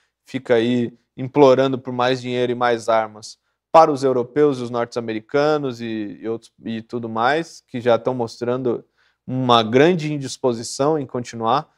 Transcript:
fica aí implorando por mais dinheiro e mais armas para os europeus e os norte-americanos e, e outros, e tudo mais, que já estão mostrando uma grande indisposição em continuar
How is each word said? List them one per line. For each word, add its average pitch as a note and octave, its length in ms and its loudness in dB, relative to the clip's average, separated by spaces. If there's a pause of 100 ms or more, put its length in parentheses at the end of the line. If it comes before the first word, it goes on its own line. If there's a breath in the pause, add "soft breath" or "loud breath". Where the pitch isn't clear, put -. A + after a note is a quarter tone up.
(240)
fica C3 300 -2
aí A#2+ 400 0 (200)
implorando C3 640 4
por B2+ 140 -12
mais B2 300 -2
dinheiro B2 300 -2
e - 20 -4
mais A#2+ 340 0
armas G#2+ 500 -2 (320)
para D#3+ 220 6
os C3+ 100 -4
europeus C3 560 0
e B2 40 -8
os A#2+ 80 -8
norte-americanos A#2+ 1120 -2
e, G#2+ 400 -8
e G#2 40 -10
outros, A2+ 240 -10 (140)
e A2+ 160 -8
tudo A#2 260 -10
mais, B2+ 640 -2
que A#2+ 140 -10
já A#2 140 4
estão B2+ 180 -2
mostrando A#2+ 680 -4 (440)
uma B2 360 2
grande D3+ 480 2
indisposição C3+ 880 -4
em C3+ 60 -6
continuar A#2+ 720 -4